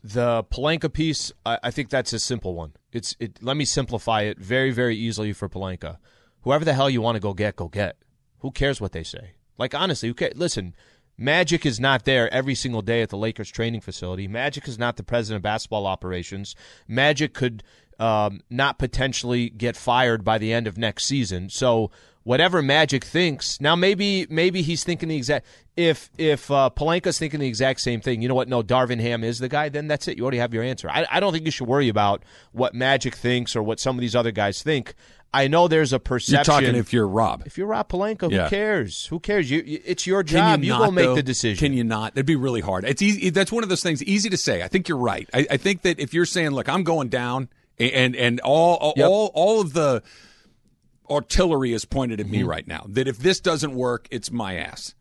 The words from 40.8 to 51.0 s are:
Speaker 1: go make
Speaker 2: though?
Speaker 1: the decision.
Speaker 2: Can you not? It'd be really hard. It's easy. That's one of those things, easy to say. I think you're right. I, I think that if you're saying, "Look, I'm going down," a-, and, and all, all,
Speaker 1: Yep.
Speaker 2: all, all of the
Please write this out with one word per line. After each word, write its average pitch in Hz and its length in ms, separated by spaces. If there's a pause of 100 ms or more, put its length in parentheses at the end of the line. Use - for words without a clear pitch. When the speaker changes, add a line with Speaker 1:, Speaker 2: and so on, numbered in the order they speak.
Speaker 1:
go 208 60
make 180 160
Speaker 2:
though? 127 80
Speaker 1:
the 147 80
decision. 117 440
Speaker 2:
Can 139 80
you 120 100
not? 110 280
It'd 135 140
be 156 100
really 123 240
hard. 92 240
It's 147 160
easy. 202 300
That's 190 220
one 233 100
of 196 80
those 180 120
things, 151 220
easy 208 240
to 185 80
say. 95 260
I 90 60
think 190 180
you're 156 120
right. 113 340
I, 135 200
I - 40
think 196 260
that 175 160
if 143 140
you're 170 140
saying, 160 240
"Look, 135 180
I'm 175 140
going 156 260
down," 123 400 (300)
a-, 123 140
and, 127 240
and 120 240
all, 165 360
all, 151 200
Speaker 1:
Yep. 143 120
Speaker 2:
all, 202 260
all 208 260
of 165 140
the 139 280 (1080)